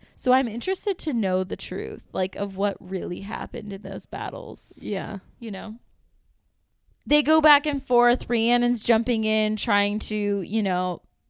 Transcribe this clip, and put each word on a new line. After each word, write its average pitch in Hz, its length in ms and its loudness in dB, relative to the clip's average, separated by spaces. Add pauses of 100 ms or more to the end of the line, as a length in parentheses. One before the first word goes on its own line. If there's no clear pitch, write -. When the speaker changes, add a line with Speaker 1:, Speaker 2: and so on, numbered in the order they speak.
(160)
Speaker 1:
So - 180 2
I'm 262 140 4
interested 349 520 -4
to 302 140 -4
know 190 300 0
the 185 120 -6
truth, - 560 -8
like, 190 240 -2
of 196 220 -6
what 196 220 0
really 180 420 -6
happened 202 500 -8
in 196 120 -10
those 208 240 -8
battles. - 760 -10
Speaker 2:
Yeah. 196 380 -6 (200)
Speaker 1:
You 226 120 -10
know? 196 240 -10 (1300)
They 294 160 4
go 311 200 6
back 285 260 6
and 277 180 -2
forth. 240 440 4
Rhiannon's 240 540 2
jumping 226 420 2
in, 214 320 2
trying 208 420 2
to, 202 420 0
you 208 220 -2
know, 185 380 -2 (280)